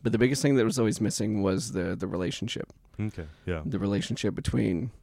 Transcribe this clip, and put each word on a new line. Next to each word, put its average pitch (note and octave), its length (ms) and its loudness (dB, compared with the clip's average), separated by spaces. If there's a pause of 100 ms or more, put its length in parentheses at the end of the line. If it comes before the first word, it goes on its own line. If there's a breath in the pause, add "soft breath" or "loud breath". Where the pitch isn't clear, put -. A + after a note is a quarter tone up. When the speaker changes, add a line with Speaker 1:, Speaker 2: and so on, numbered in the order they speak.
Speaker 1:
but A#2 80 2
the A2 80 2
biggest B2+ 240 4
thing C#3 140 6
that A#2 80 6
was A2+ 140 2
always A2 220 2
missing G#2 400 0
was F#2+ 300 0
the, F#2 240 -2
the F#2 140 -6
relationship. F2+ 640 -4 (260)
Speaker 2:
Okay. G2+ 280 -6 (200)
Yeah. E2+ 180 -2
Speaker 1:
The B2 140 -2
relationship G2+ 560 0
between G#2+ 560 0 (120)